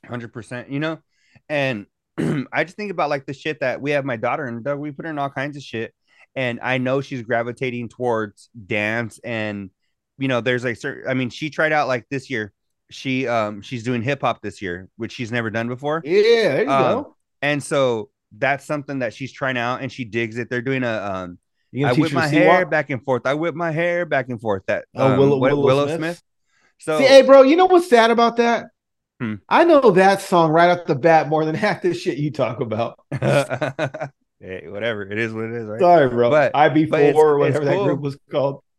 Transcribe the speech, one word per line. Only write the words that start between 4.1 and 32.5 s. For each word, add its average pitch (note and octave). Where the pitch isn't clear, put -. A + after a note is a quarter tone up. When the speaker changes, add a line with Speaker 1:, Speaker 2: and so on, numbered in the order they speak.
Speaker 1:
daughter B2+
in, A#2
Doug, C#3+
we D3
put C#3+
her E3
in D3
all C#3
kinds C#3
of C#3
shit. A2+
And B2
I B2+
know B2+
she's C3+
gravitating A#2+
towards A2
dance G#2+
and, G#2+
you C3+
know, B2
there's B2
a A#2+
certain, -
I C3
mean, B2+
she D#3
tried D#3
out, D3
like, B2
this C#3
year, A2
she, C3
um, G#2+
she's A#2+
doing B2
hip C3+
hop A#2+
this -
year, F#2
which A2
she's A#2
never A#2
done A2+
before. D3
Speaker 2:
Yeah, F3
there F3
you -
Speaker 1:
Um, C3
Speaker 2:
go. -
Speaker 1:
and C#3+
so B2
that's C3+
something C#3+
that A2+
she's C3
trying C3
out A#2+
and C3
she B2+
digs A2+
it. A#2
They're B2
doing C3
a, A#2
um, F2+
Speaker 2:
You A#2+
gonna B2+
Speaker 1:
"I -
Speaker 2:
teach D3
Speaker 1:
whip D#3
Speaker 2:
her C#3+
Speaker 1:
my E3
Speaker 2:
to D#3
Speaker 1:
hair D#3
Speaker 2:
C-Walk? E3
Speaker 1:
back D3+
and C3
forth. B2+
I C3+
whip D#3
my E3+
hair F3
back C3+
and A2+
forth." G#2
That, G2+
Speaker 2:
Oh, C3+
Speaker 1:
um, G2+
Speaker 2:
Willow, C#3
Speaker 1:
Wi-, C3
Speaker 2:
Willow C#3+
Speaker 1:
Willow C#3
Speaker 2:
Smith? D#3+
Speaker 1:
Smith. E3
So D#3
Speaker 2:
See, C4+
hey, C4+
bro, C4+
you C#4
know F#4
what's F4+
sad A#3
about A#3
that? A#3
Speaker 1:
Hmm. A2
Speaker 2:
I D4+
know C#4
that F#3+
song E3
right E3+
off F3
the E3
bat D#3
more D#3
than D#3
<laughs> G#3+
half F3+
the E3+
shit D#3+
you D3
talk B2